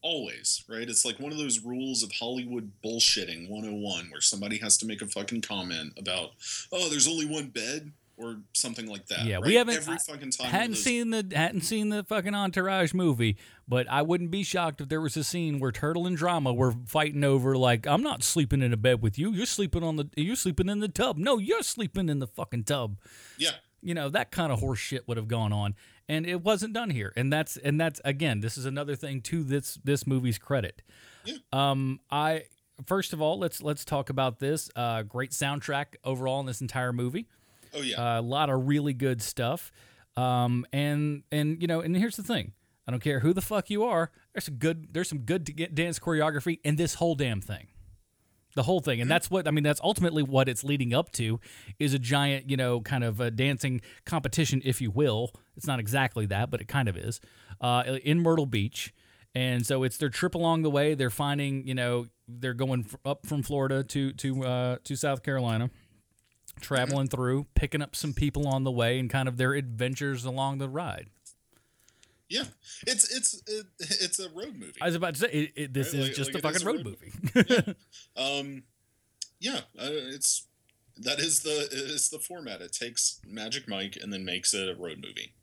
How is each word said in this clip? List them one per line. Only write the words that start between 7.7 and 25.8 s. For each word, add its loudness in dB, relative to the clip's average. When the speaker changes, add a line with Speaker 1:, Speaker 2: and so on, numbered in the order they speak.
Speaker 1:
or -10
something -4
like -12
that, -2
Speaker 2:
Yeah, 0
Speaker 1:
right? 0
Speaker 2:
we 6
haven't, 6
Speaker 1:
Every -4
Speaker 2:
I -6
Speaker 1:
fucking -6
time -4
Speaker 2:
hadn't 2
Speaker 1:
those -2
Speaker 2:
seen 2
the, 0
hadn't 2
seen 0
the 0
fucking -2
Entourage 2
movie, 4
but 2
I 4
wouldn't 2
be -2
shocked -2
if -8
there 0
was 0
a 0
scene 0
where 2
Turtle 0
and 0
Drama 2
were 4
fighting 2
over, 6
like, 6
"I'm 4
not -2
sleeping 4
in 4
a 2
bed 4
with 2
you. 0
You're 0
sleeping 0
on 0
the, -2
you're 2
sleeping 2
in 0
the 0
tub. 0
No, 4
you're 2
sleeping -2
in 2
the -2
fucking -4
tub." -2
Speaker 1:
Yeah. 2
Speaker 2:
You -2
know, -2
that -2
kind 0
of 2
horse -2
shit -6
would -2
have -4
gone 0
on. 0